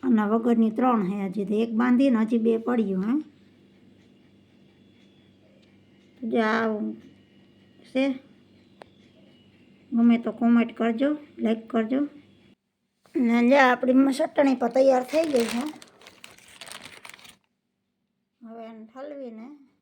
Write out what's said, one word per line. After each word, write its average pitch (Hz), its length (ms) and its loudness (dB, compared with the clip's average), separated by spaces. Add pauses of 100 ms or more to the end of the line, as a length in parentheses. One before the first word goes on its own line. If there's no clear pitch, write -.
આના 226 240 2
વગરની 226 440 2
ત્રણ 226 340 0
છે 190 120 -4
હજી 196 280 -6
તો. 202 100 -4
એક 233 180 -2
બાંધીને 247 460 2
હજી 226 200 0
બે 226 200 2
પડ્યું 214 460 -2
હે. 226 100 -2 (3000)
તો 254 60 -12
જો 226 160 -2
આવું 220 440 -2 (960)
છે. 262 220 -4 (1900)
ગમે 233 280 4
તો 226 140 -6
કોમેન્ટ 233 420 2
કરજો, 233 360 -2 (280)
લાઈક 226 280 -4
કરજો. 233 340 -2 (1120)
ને 240 280 2
લે 254 160 4
આપણી 254 560 4
ચટણી 285 400 2
પણ 247 140 -2
તૈયાર 262 340 4
થઈ 311 220 0
ગઈ 269 200 0
છે. 233 180 -4 (2750)
હવે 226 240 -18
એને 226 220 -18
ઠલવીને 254 600 -16 (360)